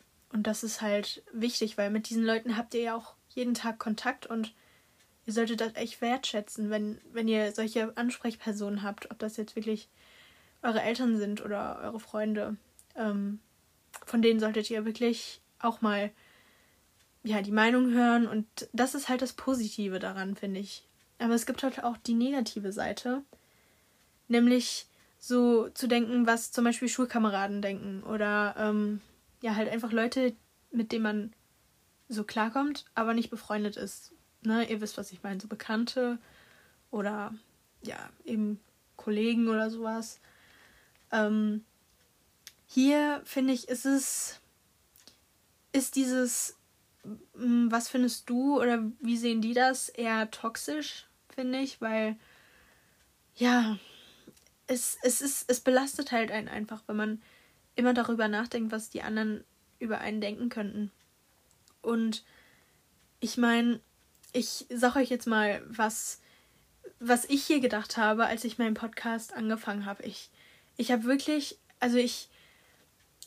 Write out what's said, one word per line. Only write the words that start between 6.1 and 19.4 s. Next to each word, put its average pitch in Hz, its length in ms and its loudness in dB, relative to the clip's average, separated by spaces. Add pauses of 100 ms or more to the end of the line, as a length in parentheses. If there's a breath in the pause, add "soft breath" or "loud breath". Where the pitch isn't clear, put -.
wenn, 214 300 -4 (120)
wenn 226 160 0
ihr 214 240 2
solche 220 440 -2
Ansprechpersonen 214 840 -2
habt, 202 280 -8
ob - 100 -14
das 214 160 -6
jetzt 214 180 -8
wirklich 220 340 -4 (760 soft breath)
eure 226 200 0
Eltern 233 340 2
sind 208 280 -2
oder 208 380 -4
eure 220 180 -8
Freunde. 214 560 -4 (400)
Ähm, 208 420 -2 (680)
von 226 180 2
denen 226 180 6
solltet 214 300 0
ihr 214 140 -2
wirklich 226 560 -2 (200)
auch 226 200 -2
mal, 208 300 0 (1120 soft breath)
ja, 214 180 0
die 202 120 -4
Meinung 240 400 4
hören 240 340 6
und 214 200 -2 (260)
das 247 220 2
ist 277 140 -4
halt 254 140 0
das 247 100 -2
Positive 214 680 -2